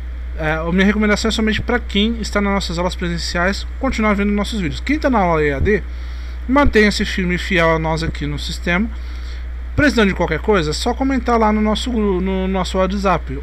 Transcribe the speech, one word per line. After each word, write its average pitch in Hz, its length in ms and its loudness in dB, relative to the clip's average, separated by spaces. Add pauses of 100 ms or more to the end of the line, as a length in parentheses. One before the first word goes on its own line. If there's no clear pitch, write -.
(360)
é, 156 180 -2
a 165 180 -2
minha 190 140 4
recomendação 208 440 2
é - 20 0
somente 214 300 0
pra 240 160 0
quem 220 420 0
está 202 220 -2
nas 202 120 2
nossas 185 260 -2
aulas 180 160 -2
presenciais 175 720 -2 (120)
continuar 214 360 0
vendo 202 160 0
nossos 208 280 -2
vídeos. 143 200 -4
Quem 294 180 -2
tá 311 100 0
na 240 120 2
aula 165 240 2
E 147 100 0
A 135 60 -4
D, 196 240 2 (680)
mantenha-se 214 560 4
firme 180 300 -2
e - 20 -2
fiel 165 380 2
a - 20 0
nós 160 240 0
aqui 156 240 -4
no 147 140 -4
sistema. 190 500 -2 (840)
Precisando 233 340 4
de 180 60 -2
qualquer 160 240 -2
coisa, 170 320 2
é - 20 -2
só - 180 -2
comentar 247 460 0
lá 214 160 4
no 214 80 2
nosso 214 300 0
gru-, 208 280 0
no 190 280 -2
nosso 190 320 -2
WhatsApp 185 640 0